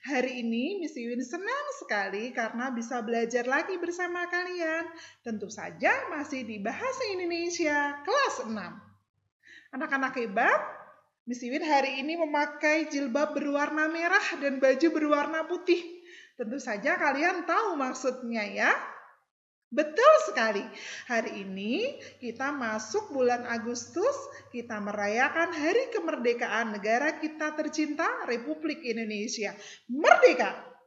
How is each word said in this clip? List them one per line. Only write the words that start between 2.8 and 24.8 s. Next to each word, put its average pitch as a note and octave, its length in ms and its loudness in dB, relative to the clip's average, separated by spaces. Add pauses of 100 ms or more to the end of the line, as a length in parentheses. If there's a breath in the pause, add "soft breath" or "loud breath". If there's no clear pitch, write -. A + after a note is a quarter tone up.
belajar A#3 400 0
lagi D#4 320 0
bersama F4 480 -4
kalian. F4 640 -4 (320 loud breath)
Tentu G#3 320 -8
saja F3+ 400 0 (160)
masih C#4+ 400 -6
di G#3+ 160 -8
Bahasa B4+ 480 -4
Indonesia E4+ 960 -2
kelas B4 400 0
enam. F#3 320 -8 (960 loud breath)
Anak-anak C4+ 400 -2
hebat, B3 480 4 (640)
Miss B3 160 -6
Iwin C4+ 160 -2
hari C4+ 400 2
ini D#4 160 -4
memakai D4+ 720 2
jilbab C#4+ 480 0
berwarna D4 560 0
merah F4 480 2
dan C4+ 240 2
baju C4+ 240 6
berwarna D4+ 560 2
putih. - 560 0 (320 loud breath)
Tentu A#3 240 -6
saja A#3+ 400 -2
kalian E4 480 2
tahu F#4 320 0
maksudnya B3 720 -2
ya. G#3+ 240 2 (960)
Betul D#4 400 6 (160)
sekali. A3+ 400 0 (400 loud breath)
Hari A3 400 -2
ini A3 560 -4 (240 loud breath)
kita C4 320 -4
masuk B3 560 -4
bulan B3 320 2
Agustus, A#3+ 720 -2 (320 loud breath)
kita A3+ 320 -8